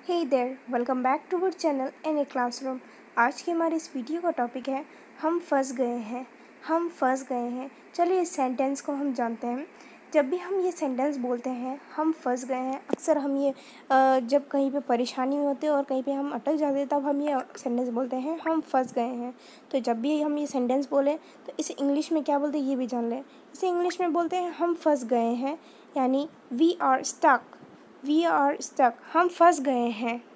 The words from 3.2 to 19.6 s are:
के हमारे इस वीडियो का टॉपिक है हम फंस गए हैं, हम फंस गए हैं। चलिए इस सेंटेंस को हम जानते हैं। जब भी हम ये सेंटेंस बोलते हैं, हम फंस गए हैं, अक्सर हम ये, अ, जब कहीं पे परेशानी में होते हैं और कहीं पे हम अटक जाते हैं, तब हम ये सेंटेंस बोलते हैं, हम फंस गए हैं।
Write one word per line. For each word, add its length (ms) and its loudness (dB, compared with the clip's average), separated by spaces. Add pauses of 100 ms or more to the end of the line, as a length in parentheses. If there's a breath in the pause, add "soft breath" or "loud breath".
के 100 -4
हमारे 240 2
इस 200 -6
वीडियो 240 -6
का 100 0
टॉपिक 380 -4
है 180 -4 (340 loud breath)
हम 200 0
फंस 320 0
गए 240 -2
हैं, 300 -8 (400 loud breath)
हम 220 0
फंस 400 -2
गए 220 -4
हैं। 200 -8 (240 loud breath)
चलिए 260 2
इस 120 0
सेंटेंस 480 0
को 120 -6
हम 220 -2
जानते 320 -4
हैं। 200 -4 (480 loud breath)
जब 160 4
भी 60 0
हम 240 -2
ये 120 0
सेंटेंस 440 -2
बोलते 340 -4
हैं, 300 -6 (160)
हम 160 2
फंस 320 -2
गए 100 -4
हैं, 320 -4
अक्सर 320 0
हम 180 -2
ये, 140 2
अ, 720 2
जब 280 0
कहीं 220 0
पे 100 -2
परेशानी 560 -2
में 80 0
होते 220 -2
हैं 80 2
और 100 2
कहीं 180 -2
पे 100 -2
हम 180 -4
अटक 220 -2
जाते 260 0
हैं, 100 -2
तब 180 0
हम 160 0
ये 360 -4
सेंटेंस 300 -2
बोलते 280 -2
हैं, 220 -4
हम 220 0
फंस 320 0
गए 100 0
हैं। 360 -6 (320 loud breath)